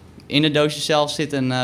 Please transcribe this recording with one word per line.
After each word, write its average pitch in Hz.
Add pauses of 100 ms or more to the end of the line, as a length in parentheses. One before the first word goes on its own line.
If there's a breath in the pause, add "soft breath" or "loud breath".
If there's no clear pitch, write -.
(260)
In 143
de 156
doosjes 147
zelf 151
zit 147
een, 131
eh, 127